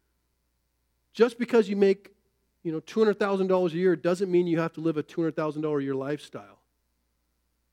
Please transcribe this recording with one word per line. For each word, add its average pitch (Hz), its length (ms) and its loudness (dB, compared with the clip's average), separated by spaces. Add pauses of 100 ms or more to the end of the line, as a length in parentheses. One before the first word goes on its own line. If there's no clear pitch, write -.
(1160)
Just 233 240 2
because 233 300 2
you 202 80 -4
make, 196 340 2 (540)
you 170 80 -6
know, 156 80 -6
two - 180 -8
hundred 208 200 2
thousand 196 280 0
dollars 180 260 2
a 160 40 -4
year 180 200 2
doesn't 180 340 -2
mean 175 180 2
you 165 100 0
have 160 160 -2
to 156 60 -12
live 160 160 -2
a 147 60 -2
two - 200 -6
hundred 156 140 -4
thousand 156 260 -4
dollar 151 160 -2
a 139 40 -4
year 135 120 -4
lifestyle. 131 640 -8 (1160)